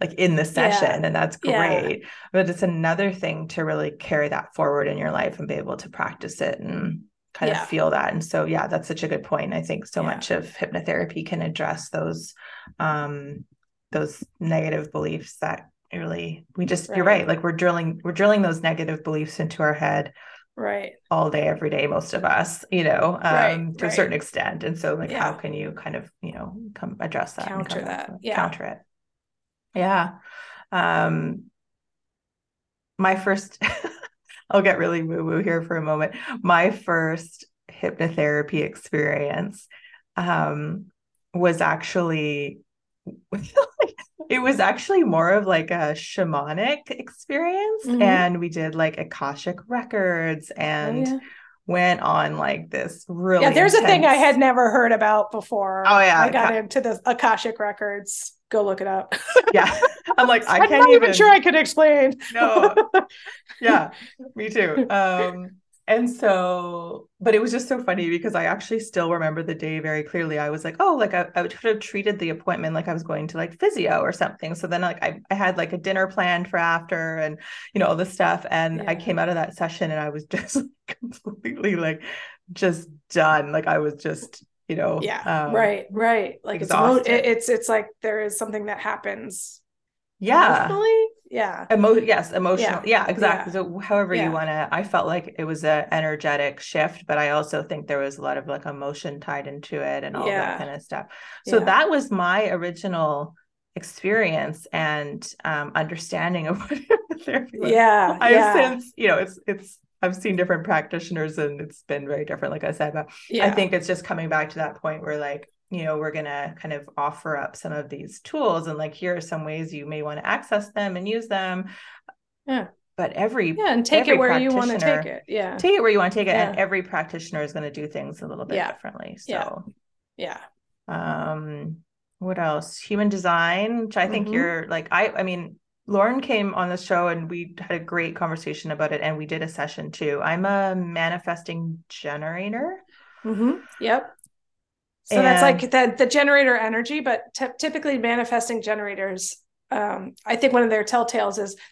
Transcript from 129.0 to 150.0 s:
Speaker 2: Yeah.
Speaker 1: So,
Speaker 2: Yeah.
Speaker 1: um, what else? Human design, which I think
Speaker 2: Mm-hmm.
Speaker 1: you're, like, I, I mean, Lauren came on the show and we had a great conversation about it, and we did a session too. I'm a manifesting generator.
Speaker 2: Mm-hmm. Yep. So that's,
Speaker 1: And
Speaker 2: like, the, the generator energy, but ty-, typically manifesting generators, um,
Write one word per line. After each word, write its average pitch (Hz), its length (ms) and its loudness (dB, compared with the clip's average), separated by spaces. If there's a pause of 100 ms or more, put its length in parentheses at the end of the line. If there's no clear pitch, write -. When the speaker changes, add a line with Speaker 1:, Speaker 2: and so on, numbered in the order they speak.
Speaker 2:
Yeah. - 160 -4
Speaker 1:
So, - 300 -12 (420)
Speaker 2:
Yeah. - 240 -12 (480)
Speaker 1:
um, 156 880 -8 (420)
what 185 200 -6
else? 156 400 -4
Human 208 300 0
design, 185 760 0
which 220 120 -6
I 185 100 2
think 214 200 -2
Speaker 2:
Mm-hmm. 214 80 -4
Speaker 1:
you're, 170 320 -2
like, 165 240 -6
I, 196 180 2
I - 140 -4
mean, 180 360 -8 (260)
Lauren 208 360 2
came 208 340 -2
on 180 140 -2
the 180 80 -4
show 175 300 0
and 165 220 -4
we 175 300 -10
had 180 120 -10
a 165 120 -4
great 165 320 -4
conversation 160 560 -6
about 151 200 -2
it, 156 100 -2
and 156 160 -2
we 151 80 -8
did 160 180 -6
a 160 40 -4
session 156 440 -8
too. 147 320 -4
I'm 170 220 0
a 196 300 0
manifesting 170 1120 -6
generator. 185 880 -8 (460)
Speaker 2:
Mm-hmm. 226 340 0 (240)
Yep. 233 320 0 (920)
So 214 160 -2
that's, 254 200 6
Speaker 1:
And 254 200 6
Speaker 2:
like, 247 100 -4
the, 262 320 4
the 247 60 6
generator 277 480 6
energy, 226 420 -2
but 240 340 -2
ty-, 247 240 -6
typically 302 400 -2
manifesting 233 640 0
generators, 196 760 -6 (340)
um, 208 440 -4 (100)